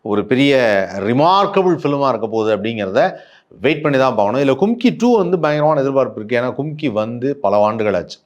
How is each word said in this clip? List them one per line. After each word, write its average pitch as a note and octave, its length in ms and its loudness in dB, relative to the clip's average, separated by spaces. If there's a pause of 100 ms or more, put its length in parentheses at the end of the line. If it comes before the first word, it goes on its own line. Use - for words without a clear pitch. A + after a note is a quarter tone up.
ஒரு G#2 240 -2
பெரிய B2 600 2 (100)
ரிமார்க்கபிள் F3 840 2
ஃபிலிமா C#3 280 0
இருக்க A2+ 180 -2
போகுது A2 300 0
அப்படிங்கிறத A2 560 -2 (480)
வெயிட் D#3 220 0
பண்ணி C#3+ 140 0
தான் C3 180 2
பார்க்கணும். G#2+ 260 0
இதுல C3+ 220 0
கும்கி A3+ 340 0
டூ A#3+ 200 2
வந்து F3+ 220 0
பயங்கரமான D3+ 400 2
எதிர்பார்ப்பு B2+ 440 0
இருக்கு. A#2+ 140 -2
ஏன்னா B2+ 280 -4
கும்கி D3+ 260 -6
வந்து A#2+ 460 -4
பல G2+ 260 2
ஆண்டுகள் G#2+ 320 0
ஆச்சு. E2+ 300 -6